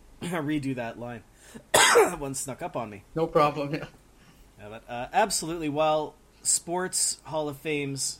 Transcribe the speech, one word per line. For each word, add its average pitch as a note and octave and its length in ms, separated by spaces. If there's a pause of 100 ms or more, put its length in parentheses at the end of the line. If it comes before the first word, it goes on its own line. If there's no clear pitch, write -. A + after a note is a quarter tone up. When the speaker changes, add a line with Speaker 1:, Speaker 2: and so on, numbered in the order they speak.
Speaker 1:
<coughs> - 140
redo D3+ 540
that A#2 240
line. A#2+ 220 (520)
<coughs> E4+ 440
One C#3 160
snuck C3 280
up E3+ 140
on A#2 140
me. G2+ 140 (120)
Speaker 2:
No D#3+ 120
problem, D3 460
yeah. D#3 120 (760)
Speaker 1:
Yeah, G#2 100
but, A2 200
uh, A#2+ 240
absolutely. E3+ 560
While D3+ 460 (260)
Sports - 800
Hall D#3 260
of C#3+ 80
Fames C#3 640